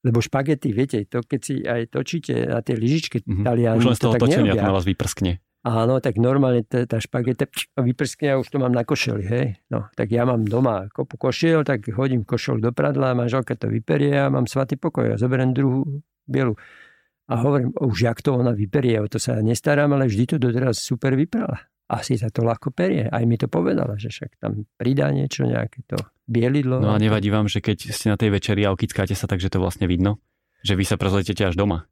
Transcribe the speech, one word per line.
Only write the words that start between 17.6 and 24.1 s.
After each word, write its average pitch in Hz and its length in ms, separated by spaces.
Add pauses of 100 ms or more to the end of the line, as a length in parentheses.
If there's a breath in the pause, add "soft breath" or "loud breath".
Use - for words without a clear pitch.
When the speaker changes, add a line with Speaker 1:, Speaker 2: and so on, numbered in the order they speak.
Speaker 1:
už 117 260
jak 117 220
to 143 100
ona 123 220
vyperie, 113 420
o 107 80
to 107 140
sa 120 180
ja 110 60
nestarám, 143 500
ale 139 140
vždy 110 200
to 165 120
doteraz 123 400
super 127 340
vyprala. 170 460 (280)
Asi - 300
sa 113 120
to - 120
ľahko 117 300
perie. 175 340
Aj 113 180
mi 117 120
to - 120
povedala, 165 520
že 110 100
však - 300